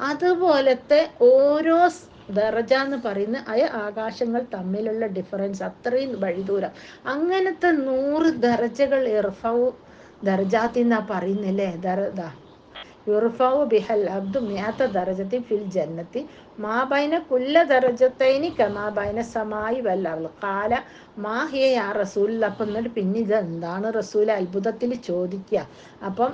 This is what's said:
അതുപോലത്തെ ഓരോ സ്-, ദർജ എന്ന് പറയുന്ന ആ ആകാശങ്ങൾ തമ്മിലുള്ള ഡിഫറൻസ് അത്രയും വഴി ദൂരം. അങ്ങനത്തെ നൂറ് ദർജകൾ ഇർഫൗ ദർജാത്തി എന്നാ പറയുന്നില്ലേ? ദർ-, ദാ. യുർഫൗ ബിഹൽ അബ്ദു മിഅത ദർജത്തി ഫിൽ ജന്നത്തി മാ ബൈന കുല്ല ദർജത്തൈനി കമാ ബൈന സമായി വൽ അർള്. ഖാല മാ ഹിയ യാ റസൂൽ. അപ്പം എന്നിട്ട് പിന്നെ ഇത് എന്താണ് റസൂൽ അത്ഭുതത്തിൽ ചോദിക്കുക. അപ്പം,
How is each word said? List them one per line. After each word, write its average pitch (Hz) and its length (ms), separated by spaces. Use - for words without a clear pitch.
അതുപോലത്തെ 294 1080
ഓരോ 302 680
സ്-, - 440
ദർജ 220 420
എന്ന് 269 300
പറയുന്ന 208 440
ആ 240 280
ആകാശങ്ങൾ 220 800
തമ്മിലുള്ള 214 520
ഡിഫറൻസ് 196 560
അത്രയും 240 580
വഴി 190 220
ദൂരം. 190 280
അങ്ങനത്തെ 349 640
നൂറ് 277 540
ദർജകൾ 247 840
ഇർഫൗ 226 600
ദർജാത്തി 202 560
എന്നാ 226 300
പറയുന്നില്ലേ? 190 640
ദർ-, 190 340
ദാ. 165 220
യുർഫൗ 233 560
ബിഹൽ 208 460
അബ്ദു 196 280
മിഅത 214 480
ദർജത്തി 190 520
ഫിൽ 208 260
ജന്നത്തി 170 640
മാ 220 260
ബൈന 285 340
കുല്ല 285 440
ദർജത്തൈനി 262 960
കമാ 208 280
ബൈന 208 340
സമായി 220 580
വൽ 190 280
അർള്. 160 200
ഖാല 202 400
മാ 220 280
ഹിയ 262 200
യാ 226 260
റസൂൽ. 214 520
അപ്പം 202 200
എന്നിട്ട് 220 240
പിന്നെ 208 320
ഇത് 208 140
എന്താണ് 185 640
റസൂൽ 214 340
അത്ഭുതത്തിൽ 202 640
ചോദിക്കുക. 180 760
അപ്പം, 220 300